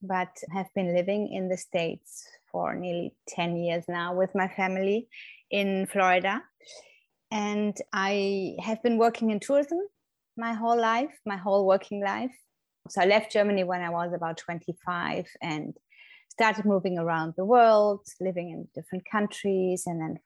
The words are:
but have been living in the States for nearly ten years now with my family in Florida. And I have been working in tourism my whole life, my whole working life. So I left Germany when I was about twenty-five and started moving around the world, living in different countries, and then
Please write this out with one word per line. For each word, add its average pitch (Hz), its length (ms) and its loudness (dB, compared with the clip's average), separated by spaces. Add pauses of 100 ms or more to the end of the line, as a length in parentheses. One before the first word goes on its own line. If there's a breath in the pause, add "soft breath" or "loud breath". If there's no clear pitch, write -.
but 185 280 -4 (220)
have 190 240 -4
been 180 180 0
living 196 380 0
in 190 160 -4
the 185 80 -2
States - 720 -6 (240)
for 170 240 -4
nearly 175 400 -6 (140)
ten 170 260 -4
years 170 320 -2
now 175 260 -4
with 185 220 0
my 190 120 2
family 190 600 -2 (440 loud breath)
in 196 360 0
Florida. 190 540 2 (920 loud breath)
And 208 460 -2 (160)
I 196 680 -2
have 220 220 -4
been 233 140 2
working 226 320 4
in 208 100 0
tourism 285 400 0 (560)
my 233 180 -6
whole 233 260 2
life, 233 340 0 (120)
my 202 120 -6
whole 196 280 2
working 196 380 2
life. 214 320 -4 (540)
So 196 120 0
I 175 40 6
left 214 260 4
Germany 202 320 2
when 180 180 -4
I 175 80 -4
was 170 220 -4
about 165 260 -6
twenty-five 175 920 -6 (140)
and 151 320 -6 (560 loud breath)
started 208 360 2
moving 190 320 2
around 165 400 -2
the 190 80 -2
world, 214 560 6 (180)
living 175 300 -4
in 165 260 -10
different 180 340 -10
countries, 190 760 -2
and 170 160 -4
then 165 240 -6